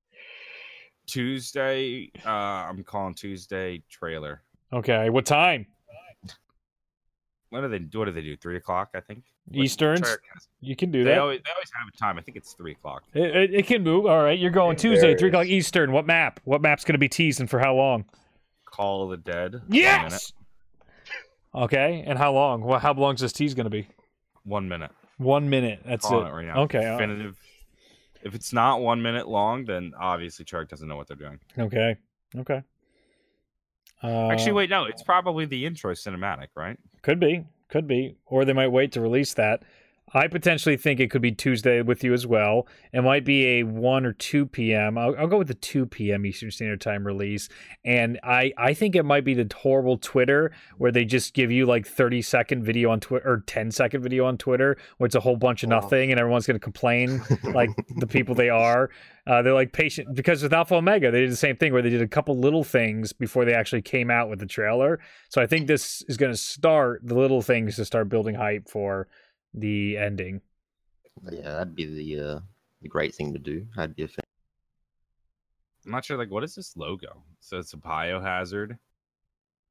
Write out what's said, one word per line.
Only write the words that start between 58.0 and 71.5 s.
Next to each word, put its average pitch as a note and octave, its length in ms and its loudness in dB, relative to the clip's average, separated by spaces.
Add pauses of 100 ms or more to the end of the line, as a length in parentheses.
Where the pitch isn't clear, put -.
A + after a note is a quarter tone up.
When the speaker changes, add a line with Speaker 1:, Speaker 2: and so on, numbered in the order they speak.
Speaker 2:
people B2 260 0
they A#2+ 160 4
are. A#2 400 4 (380)
Uh, A#2+ 140 6
they're, C3 120 6
like, C3 180 2
patient, D3 440 -4
because C#3+ 260 2
with D3+ 100 2
Alpha E3 220 2
Omega, E3 380 4
they B2 80 4
did B2+ 100 4
the A#2+ 60 -2
same C#3 180 0
thing D3 180 0
where B2 100 4
they A#2+ 80 2
did A#2+ 120 2
a A2+ 60 0
couple D3 280 0
little C#3+ 280 2
things A2 480 -2
before B2 320 0
they A#2 100 4
actually A2+ 280 -2
came A#2+ 280 -2
out A#2 180 0
with G2+ 120 -8
the G#2 60 -10
trailer. A#2+ 520 0 (300)
So - 120 0
I A#2+ 60 4
think D#3 220 0
this - 400 0
is B2+ 80 -6
gonna B2 200 0
start C#3+ 680 2
the A#2+ 100 -4
little C3 280 4
things A2+ 340 0
to A2 80 -2
start A2 240 -2
building A2 260 0
hype G#2 340 -4
for G2 380 -4 (480)
the G#2 440 -4
ending. G2 420 -6 (920)
Speaker 4:
Yeah, - 120 -14 (100)